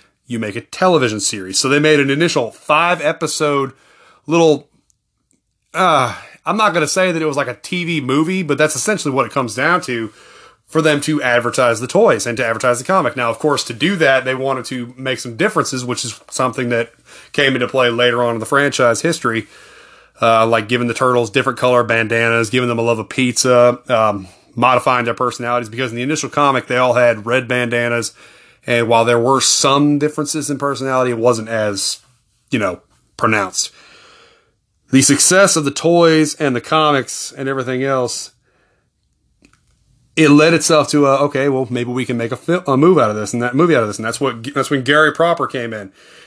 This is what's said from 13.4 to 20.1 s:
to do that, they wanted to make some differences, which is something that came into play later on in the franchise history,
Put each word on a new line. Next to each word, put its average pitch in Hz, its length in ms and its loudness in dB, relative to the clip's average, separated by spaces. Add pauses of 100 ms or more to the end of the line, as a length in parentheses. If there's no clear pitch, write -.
to 120 100 -10
do 170 220 -2
that, 135 280 2
they 131 100 -4
wanted 131 320 -4
to 123 300 -10
make 131 220 -6
some 120 180 -12
differences, 139 480 -2
which 123 180 -6
is 113 160 -10 (120)
something 127 400 -4
that 117 220 -2 (400)
came 139 220 2
into 123 140 -2
play 123 220 2
later 120 320 0
on 117 120 0
in 113 60 -6
the 110 60 -8
franchise 135 560 2
history, 113 440 -2 (760)